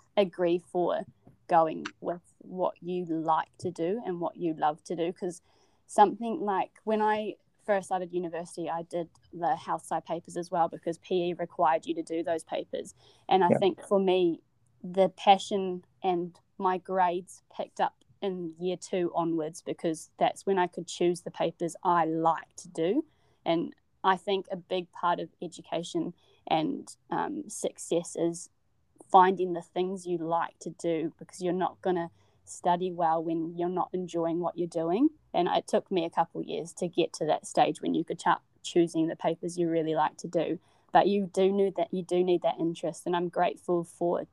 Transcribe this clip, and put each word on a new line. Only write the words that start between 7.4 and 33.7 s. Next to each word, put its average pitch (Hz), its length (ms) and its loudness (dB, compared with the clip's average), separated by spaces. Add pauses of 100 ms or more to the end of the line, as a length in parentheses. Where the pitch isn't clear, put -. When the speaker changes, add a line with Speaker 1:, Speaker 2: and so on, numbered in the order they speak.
Speaker 1:
first 196 220 0
started 180 260 -4
university, 170 560 -6
I 165 140 -6
did 170 260 -6 (240)
the 165 240 -2
health 170 280 -4
sci 165 160 -4
papers 170 360 -8
as 175 140 -6
well, 170 180 2
because 165 300 -8
P 180 320 0
E - 40 0
required 165 520 0
you 165 80 -2
to 160 80 -4
do 165 200 -4
those 165 220 -2
papers. - 500 -8 (340)
And 185 140 6
I 175 80 6
Speaker 2:
Yeah. - 80 6
Speaker 1:
think 190 240 2
for 202 160 2
me, 180 420 4 (420)
the 185 260 2
passion 190 760 2 (180)
and 175 360 -2 (200)
my 185 200 0
grades 180 640 -2 (120)
picked - 260 -8
up - 240 -2 (160)
in 180 380 -4
year 180 180 -2
two 175 380 -2
onwards, 165 480 -2
because 156 560 -6
that's - 280 0
when 190 120 2
I 180 80 4
could 175 200 -8
choose 175 360 0
the 160 80 -12
papers 165 520 -4
I 175 220 4
like 160 520 0
to - 120 -18
do. 185 360 0 (400)
And 165 300 0 (280)
I 185 140 4
think 190 340 -2
a 196 60 -6
big 180 360 -6
part 175 260 -2
of 170 120 -8 (100)
education 170 720 -6 (340)
and, - 480 -2 (160)
um, - 380 -4
success - 680 -4
is 170 340 -2 (600)
finding 185 440 6
the 170 80 -6
things 185 440 -4
you 175 120 -2
like 165 400 -4
to 170 120 -10
do, 165 480 -2
because - 220 -18
you're 180 140 0
not 180 260 -2
gonna 175 300 -2 (340)
study 180 480 -2
well 165 320 0
when 165 320 -2
you're 175 140 -2